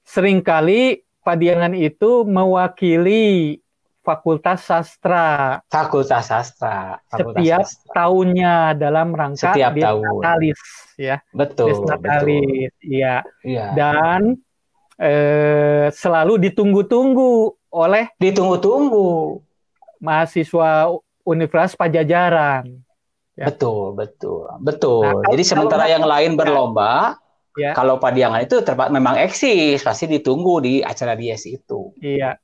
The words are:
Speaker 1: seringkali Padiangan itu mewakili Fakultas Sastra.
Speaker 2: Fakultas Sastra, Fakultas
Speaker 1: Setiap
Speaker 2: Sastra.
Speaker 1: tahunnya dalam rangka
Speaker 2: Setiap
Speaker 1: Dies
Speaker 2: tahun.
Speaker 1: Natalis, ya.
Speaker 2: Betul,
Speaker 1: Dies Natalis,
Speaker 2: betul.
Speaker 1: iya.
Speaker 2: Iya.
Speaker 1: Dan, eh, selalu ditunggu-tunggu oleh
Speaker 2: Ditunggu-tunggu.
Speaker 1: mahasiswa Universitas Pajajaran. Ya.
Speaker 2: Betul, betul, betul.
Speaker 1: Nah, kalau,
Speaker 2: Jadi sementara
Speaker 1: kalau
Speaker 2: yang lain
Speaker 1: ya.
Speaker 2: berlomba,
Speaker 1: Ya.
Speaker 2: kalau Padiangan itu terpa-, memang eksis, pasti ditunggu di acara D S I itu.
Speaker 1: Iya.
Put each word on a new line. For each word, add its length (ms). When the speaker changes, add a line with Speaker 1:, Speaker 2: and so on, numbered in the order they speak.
Speaker 1:
seringkali 1040
Padiangan 560
itu 480
mewakili 1400
Fakultas 640
Sastra. 1040
Speaker 2:
Fakultas 560
Sastra, 800
Fakultas 320
Speaker 1:
Setiap 240
Speaker 2:
Sastra. 320
Speaker 1:
tahunnya 800
dalam 400
rangka 400
Speaker 2:
Setiap 160
Speaker 1:
Dies 160
Speaker 2:
tahun. 160
Speaker 1:
Natalis, 400
ya. 160
Speaker 2:
Betul, 400
Speaker 1:
Dies 160
Natalis, 800
Speaker 2:
betul. 160
Speaker 1:
iya. 400
Speaker 2:
Iya. 320
Speaker 1:
Dan, 480
eh, 880
selalu 480
ditunggu-tunggu 1200
oleh 480
Speaker 2:
Ditunggu-tunggu. 1200
Speaker 1:
mahasiswa 880
Universitas 480
Pajajaran. 960
Ya. 80
Speaker 2:
Betul, 480
betul, 640
betul. 400
Speaker 1:
Nah, 160
kalau, 160
Speaker 2:
Jadi 160
sementara 400
Speaker 1:
kalau 80
Speaker 2:
yang 80
lain 300
Speaker 1:
ya. 20
Speaker 2:
berlomba, 560
Speaker 1:
Ya. 180
Speaker 2:
kalau 240
Padiangan 480
itu 160
terpa-, 320
memang 240
eksis, 640
pasti 300
ditunggu 500
di 140
acara 320
D 160
S 160
I 80
itu. 380
Speaker 1:
Iya. 400